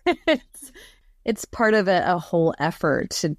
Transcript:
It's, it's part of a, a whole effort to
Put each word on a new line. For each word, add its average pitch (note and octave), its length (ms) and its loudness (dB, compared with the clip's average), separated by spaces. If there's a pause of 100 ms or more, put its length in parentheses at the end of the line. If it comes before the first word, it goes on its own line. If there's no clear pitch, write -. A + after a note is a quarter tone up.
(260)
It's, - 460 -4 (520)
it's A3 200 -4
part A3 300 0
of G3+ 120 2
a, F#3 180 2
a F3 140 0
whole E3 400 0
effort D3+ 520 -2
to D3+ 280 -4